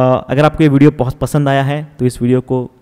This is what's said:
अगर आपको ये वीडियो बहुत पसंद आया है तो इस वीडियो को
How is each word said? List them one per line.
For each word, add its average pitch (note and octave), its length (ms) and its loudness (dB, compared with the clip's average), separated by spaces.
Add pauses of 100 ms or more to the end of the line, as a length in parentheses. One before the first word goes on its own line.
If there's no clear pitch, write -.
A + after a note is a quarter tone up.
(280)
अगर C3+ 160 0
आपको D3+ 200 0
ये D3+ 40 4
वीडियो C#3 220 6
बहुत C3 240 -4
पसंद C#3 340 -2
आया C3+ 140 0
है D3 360 -6
तो B2+ 80 -2
इस A#2+ 160 -4
वीडियो B2 180 2
को B2+ 300 -6 (120)